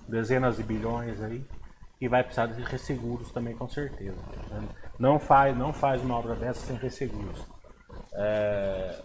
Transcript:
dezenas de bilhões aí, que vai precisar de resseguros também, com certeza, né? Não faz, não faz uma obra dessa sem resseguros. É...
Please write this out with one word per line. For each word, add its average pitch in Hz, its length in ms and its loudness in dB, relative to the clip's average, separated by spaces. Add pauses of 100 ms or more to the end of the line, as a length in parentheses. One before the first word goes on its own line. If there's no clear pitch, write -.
dezenas 117 480 2
de 110 60 -2
bilhões 110 600 -2
aí, 120 220 -6 (540)
que 127 100 0
vai 123 140 6
precisar 117 240 0
de 117 160 -6
resseguros 120 680 -4
também, 117 240 -4
com 123 140 -6
certeza, 104 500 -6 (320)
né? 104 160 -6 (320)
Não 139 200 8
faz, 139 380 8
não 139 160 0
faz 135 300 2
uma 123 140 0
obra 113 180 -2
dessa 120 320 -4
sem 131 100 -4
resseguros. 113 680 -6 (680)
É... 101 920 0